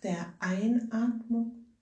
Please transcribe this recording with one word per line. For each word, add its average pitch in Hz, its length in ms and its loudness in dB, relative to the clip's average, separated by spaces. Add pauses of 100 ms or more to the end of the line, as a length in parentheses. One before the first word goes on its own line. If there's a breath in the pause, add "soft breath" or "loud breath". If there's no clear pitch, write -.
der 170 400 -4
Einatmung, 226 1300 0 (160)